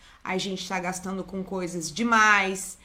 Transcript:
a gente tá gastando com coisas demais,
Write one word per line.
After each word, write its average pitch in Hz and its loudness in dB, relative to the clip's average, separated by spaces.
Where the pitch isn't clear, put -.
a 185 -4
gente 185 -4
tá 190 -2
gastando 180 -4
com 190 -6
coisas 175 -4
demais, 208 4